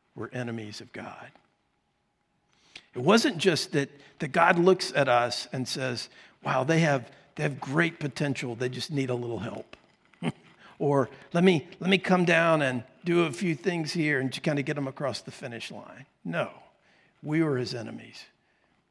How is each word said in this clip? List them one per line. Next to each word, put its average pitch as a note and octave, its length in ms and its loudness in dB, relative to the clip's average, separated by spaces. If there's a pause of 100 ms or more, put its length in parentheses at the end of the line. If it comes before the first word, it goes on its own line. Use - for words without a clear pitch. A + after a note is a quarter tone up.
(140)
were - 180 -10
enemies A2+ 480 -8
of A2+ 120 -20
God. - 360 -14 (1700)
It B2 80 -6
wasn't G3+ 360 4
just E3+ 340 2
that, C#3+ 180 0 (300)
that D#3 80 -6
God E3+ 300 4
looks F#3 360 4
at C#3+ 140 4
us A#2+ 440 2
and B2+ 140 -4
says, C3 420 -6 (360)
"Wow, C#3+ 200 2
they D#3+ 160 4
have, C#3 300 2 (240)
they D#3 80 -4
have C#3+ 180 -4
great E3 380 0
potential. C#3 560 -4
They B2 140 -4
just B2+ 240 -8
need C3+ 180 -2
a B2 40 -2
little A#2+ 260 -6
help." - 360 -10 (460)
<laughs> E3+ 100 -2 (460)
Or, C#3+ 300 2 (240)
"Let F3 120 2
me, F3+ 220 6 (140)
let F3 100 -2
me G3 80 4
come F3+ 260 4
down E3 380 4
and B2+ 220 -2 (200)
do E3+ 200 2
a D#3 80 -4
few F3 220 -2
things E3 380 -4
here D3+ 280 0
and C3 220 -4
kind D3+ 160 0
of C#3 60 -2
get D3 100 -2
them C#3+ 120 -4
across C3 360 -6
the C3 100 -16
finish A#2+ 400 -12
line." G#2+ 340 -18 (180)
No, E3 260 -4 (720)
we D3+ 200 0
were D3 140 2
his B2 180 -4
enemies. A2+ 500 -12 (680)